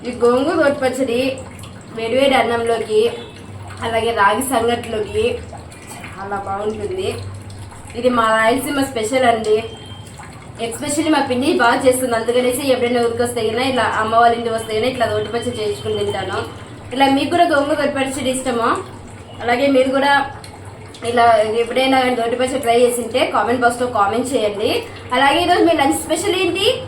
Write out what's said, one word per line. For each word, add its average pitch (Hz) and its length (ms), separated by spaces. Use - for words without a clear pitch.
ఈ 240 180
గోంగూర 277 380
రోటి 277 220
పచ్చడి 247 360
వేడివేడి 254 440
అన్నంలోకి, 226 600
అలాగే 226 260
రాగి 220 320
సంగట్లోకి 226 720
చాలా 196 240
బాగుంటుంది. 202 640
ఇది 247 120
మా 220 60
రాయలసీమ 269 420
స్పెషల్ 240 420
అండి. 214 240
Especially 294 480
మా 277 140
పిన్ని 254 220
బాగా 240 240
చేస్తుంది, 254 340
అందుకనేసి 247 440
ఎప్పుడైనా 247 320
ఊరికి 233 200
వస్తే 240 220
గినా, 226 160
ఇలా 233 120
అమ్మ 220 120
వాళ్ళ 233 160
ఇంటికి 233 180
వస్తే 220 200
గినా 233 160
ఇట్లా 233 200
రోటి 214 220
పచ్చడి 233 260
చేయించుకుని 208 400
తింటాను. 202 380
ఇలా 269 120
మీకు 277 180
కూడా 349 180
గోంగూర 285 280
రోటి 277 180
పచ్చడి 262 360
ఇష్టమా? 247 340
అలాగే 247 240
మీరు 262 200
కూడా 277 160
ఇలా 240 160
ఎప్పుడైనా 262 400
కానీ 247 200
రోటి 233 180
పచ్చడి 254 260
ట్రై 233 180
చేసింటే 240 360
కామెంట్ 233 280
బాక్స్లో 247 240
కామెంట్ 214 340
చేయండి. 214 380
అలాగే 277 300
ఈరోజు 349 240
మీ 330 120
లంచ్ 311 240
స్పెషల్ 370 380
ఏంటి 381 240